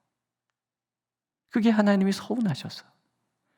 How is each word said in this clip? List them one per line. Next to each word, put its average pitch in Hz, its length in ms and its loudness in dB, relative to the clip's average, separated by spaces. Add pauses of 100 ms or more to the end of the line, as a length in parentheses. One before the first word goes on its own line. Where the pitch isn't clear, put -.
(1500)
그게 226 220 2
하나님이 202 400 2
서운하셔서 208 760 -6 (720)